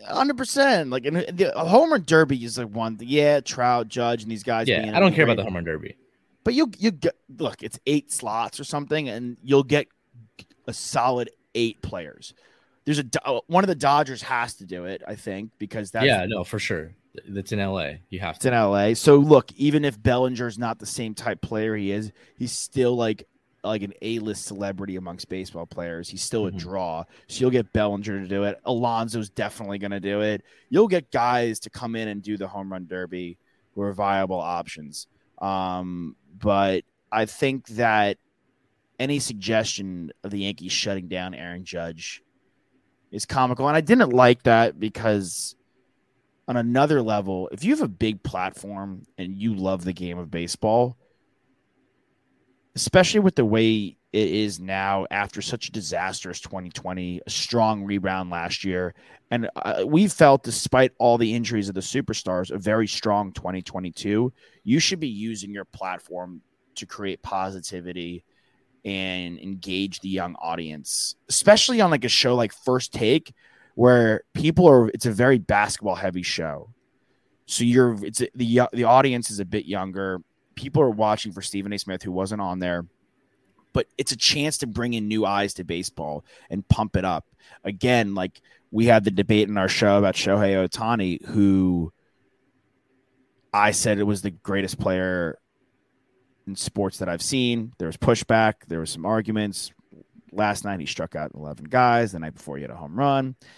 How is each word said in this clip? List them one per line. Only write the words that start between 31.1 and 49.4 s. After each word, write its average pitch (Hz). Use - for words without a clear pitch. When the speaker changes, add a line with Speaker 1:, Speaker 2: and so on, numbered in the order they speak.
Speaker 1:
to -
come 117
in 110
and 101
do 104
the 95
home 98
run 92
derby 90
who 101
are 101
viable 98
options. 80
Um, 90
but 98
I 110
think 135
that 107
any 139
suggestion 101
of 98
the 101
Yankees 98
shutting 95
down 90
Aaron 87
Judge 85
is -
comical. 131
And 151
I 165
didn't 196
like 123
that 113
because 104
on 123
another 131
level, 98
if 110
you 214
have 311
a 202
big 110
platform 98
and 92
you 107